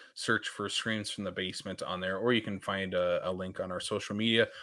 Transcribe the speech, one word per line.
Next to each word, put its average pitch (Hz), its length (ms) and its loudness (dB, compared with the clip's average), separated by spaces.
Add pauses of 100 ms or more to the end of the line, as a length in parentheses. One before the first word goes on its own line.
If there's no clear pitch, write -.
(140)
search - 340 2
for 101 200 -4
Screams 107 420 -2
from 104 140 -6
the 92 60 -2
Basement 92 520 -4
on 90 180 -4
there, 95 180 -2
or 117 140 4
you 117 100 4
can 101 180 -4
find 95 340 -2
a, 90 300 4
a 92 80 0
link 92 280 -4
on 92 100 -4
our 90 100 -4
social - 360 -4
media. 113 320 6 (140)